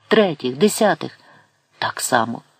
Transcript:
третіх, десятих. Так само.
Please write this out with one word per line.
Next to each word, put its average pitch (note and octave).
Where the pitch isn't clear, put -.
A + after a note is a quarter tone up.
третіх, E3
десятих. G3
Так -
само. A#2